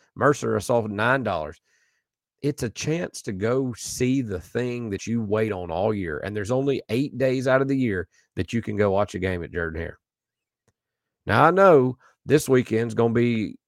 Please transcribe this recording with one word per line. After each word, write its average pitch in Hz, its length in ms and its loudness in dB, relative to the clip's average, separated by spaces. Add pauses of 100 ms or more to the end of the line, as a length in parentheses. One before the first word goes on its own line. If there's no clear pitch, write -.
(160)
Mercer, 117 400 0
I 107 40 0
saw 120 220 0
for 107 80 -4
nine 117 340 0
dollars. 80 360 -4 (800)
It's 143 220 -4
a 117 60 -2
chance - 540 -6
to 110 100 -8
go 120 400 -2
see 131 480 -2
the 98 180 -6
thing 120 500 -6
that 98 160 -6
you 113 160 -2
wait 107 300 0
on 90 200 -6
all 98 220 0
year. 87 260 -6
And 104 160 -8
there's 104 160 -6
only 135 360 0
eight 127 300 -2
days 131 300 0
out 131 140 4
of 135 60 -2
the 139 100 0
year 101 300 -2 (300)
that - 160 -4
you 117 80 -2
can 104 160 -6
go 101 140 2
watch 98 240 0
a 98 40 -6
game 90 240 -2
at - 80 -12
Jordan-Hare. 82 460 -6 (1300)
Now, 113 180 4
I 160 80 8
know 165 460 6 (280)
this 139 220 2
weekend's 117 460 2
gonna 117 200 2
be, 117 440 0 (100)